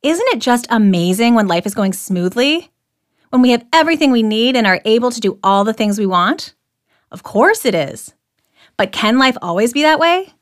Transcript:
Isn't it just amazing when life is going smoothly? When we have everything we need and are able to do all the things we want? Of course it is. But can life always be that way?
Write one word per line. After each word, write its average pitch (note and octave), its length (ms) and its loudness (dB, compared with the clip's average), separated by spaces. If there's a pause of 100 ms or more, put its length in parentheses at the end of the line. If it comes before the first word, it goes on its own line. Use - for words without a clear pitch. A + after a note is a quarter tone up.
Isn't E4+ 280 -2
it B3+ 100 -2
just A#3+ 280 0
amazing G3+ 680 2
when G#3 100 2
life F3 180 -2
is G3+ 120 -6
going G3 160 -2
smoothly? G#3 800 -4 (580)
When B3+ 100 2
we B3 100 4
have A#3+ 220 0
everything D#4+ 380 2
we A#3 140 2
need A3+ 320 0
and A3+ 100 0
are F#3 180 0
able A#3 280 2
to A#3 80 -10
do G3 240 -2
all G3 180 4
the A3 100 -2
things G#3 240 -2
we G#3 100 -2
want? F#3+ 500 -2 (560)
Of - 100 -18
course F4 420 0
it A#3+ 80 0
is. - 420 -6 (640)
But G3 140 -2
can A3 260 0
life C4 240 2
always F#3+ 320 -2
be C#4+ 100 -2
that D4+ 180 2
way? F4+ 420 0